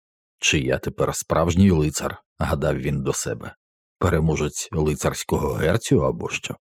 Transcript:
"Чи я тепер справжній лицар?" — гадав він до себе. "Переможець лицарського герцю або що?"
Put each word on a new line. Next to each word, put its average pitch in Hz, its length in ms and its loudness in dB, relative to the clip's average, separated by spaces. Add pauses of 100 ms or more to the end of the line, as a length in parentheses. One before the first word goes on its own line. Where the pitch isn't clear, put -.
(380)
"Чи - 200 2
я 127 200 0
тепер 71 360 -2
справжній 85 560 4
лицар?" — 76 520 0 (160)
гадав 73 380 0
він 71 260 -4
до 65 100 -2
себе. - 420 -8 (440)
"Переможець 80 760 0
лицарського 76 800 0
герцю - 520 2
або 60 240 -2
що?" - 280 -8 (120)